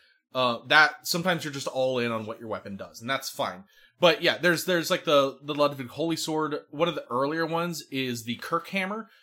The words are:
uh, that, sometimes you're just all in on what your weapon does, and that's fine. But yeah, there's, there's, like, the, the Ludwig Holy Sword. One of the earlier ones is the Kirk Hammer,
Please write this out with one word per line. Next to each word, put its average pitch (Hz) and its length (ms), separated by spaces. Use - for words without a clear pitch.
uh, 123 320
that, 151 400
sometimes 170 380
you're 151 80
just 135 160
all 131 320
in 120 100
on 110 160
what - 140
your 117 80
weapon 101 280
does, 92 240
and 117 80
that's 131 220
fine. 98 320
But 165 220
yeah, 165 160
there's, 165 260
there's, 175 260
like, 180 140
the, 139 380
the 143 120
Ludwig 139 340
Holy 160 280
Sword. 156 400
One 156 180
of 156 80
the - 140
earlier 147 360
ones 165 460
is 127 320
the 117 120
Kirk - 320
Hammer, 196 400